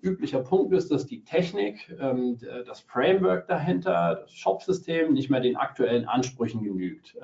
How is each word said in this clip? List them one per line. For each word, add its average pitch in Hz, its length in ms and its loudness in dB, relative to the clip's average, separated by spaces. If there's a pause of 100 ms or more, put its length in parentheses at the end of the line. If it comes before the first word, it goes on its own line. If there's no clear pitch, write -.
üblicher 170 380 -2
Punkt 190 320 2
ist, - 180 2
dass 135 160 0
die - 160 -14
Technik, 202 800 -2
ähm, 127 380 0
d-, 123 280 -12
das 117 140 -16
Framework 180 640 2
dahinter, 147 760 0
das - 100 -20
Shop-System - 800 0
nicht 131 180 2
mehr 131 100 2
den 120 140 2
aktuellen 120 520 0
Ansprüchen 117 580 -2
genügt. 92 600 -6